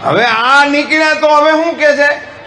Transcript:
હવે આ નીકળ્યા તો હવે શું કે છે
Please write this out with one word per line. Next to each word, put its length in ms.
હવે 220
આ 400
નીકળ્યા 480
તો 140
હવે 240
શું 260
કે 200
છે 380